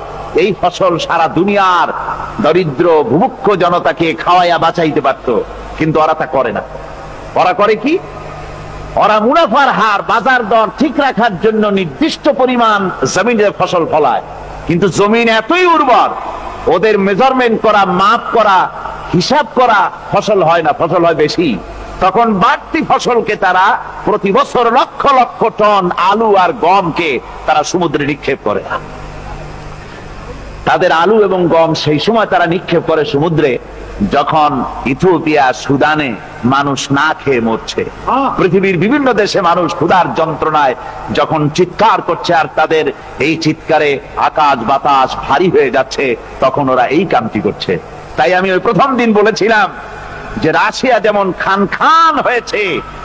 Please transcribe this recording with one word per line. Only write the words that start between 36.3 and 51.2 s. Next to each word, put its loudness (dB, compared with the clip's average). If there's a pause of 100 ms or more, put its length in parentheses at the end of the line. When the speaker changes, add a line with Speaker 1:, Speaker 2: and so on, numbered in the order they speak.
Speaker 1:
মানুষ 0 (120)
না 2 (140)
খেয়ে 0
মরছে, -4
Speaker 2:
আহ! -2
Speaker 1:
পৃথিবীর 2
বিভিন্ন 0
দেশে 0
মানুষ 2
ক্ষুধার 2
যন্ত্রণায় 0 (400)
যখন 0 (160)
চিৎকার 2
করছে, -2
আর 2
তাদের 2 (340)
এই 0 (100)
চিৎকারে 0 (380)
আকাশ 0 (120)
বাতাস 2 (140)
ভারী 2
হয়ে 2
যাচ্ছে, -2 (360)
তখন 0
ওরা 2
এই 2
কামটি 0
করছে। -4 (420)
তাই 0
আমি 0
ওই 0
প্রথম 2
দিন 2
বলেছিলাম 2 (720)
যে 0
রাশিয়া 0 (100)
যেমন 2 (160)